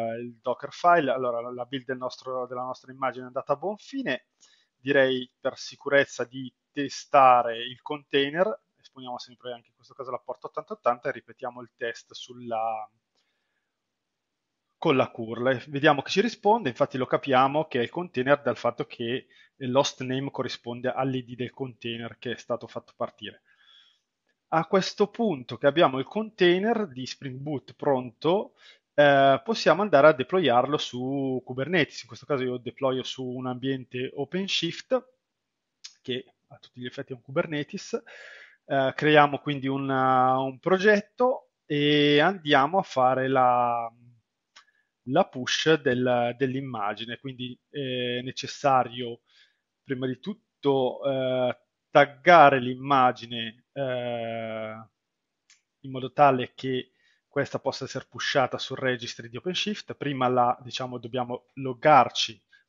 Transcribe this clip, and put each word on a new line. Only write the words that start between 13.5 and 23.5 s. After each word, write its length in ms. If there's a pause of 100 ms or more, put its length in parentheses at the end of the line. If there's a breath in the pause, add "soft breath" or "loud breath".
con 180
la 140
curl 400
e 180
vediamo 340
che 100
ci 100
risponde. 480
Infatti 280
lo 80
capiamo 600
che 140
è 40
il 60
container 520
dal 140
fatto 300
che 420 (300 soft breath)
l'host 460
name 280
corrisponde 640
all'I 320
D 100
del 160
container 640
che 140
è 60
stato 280
fatto 300
partire. 460 (1080 soft breath)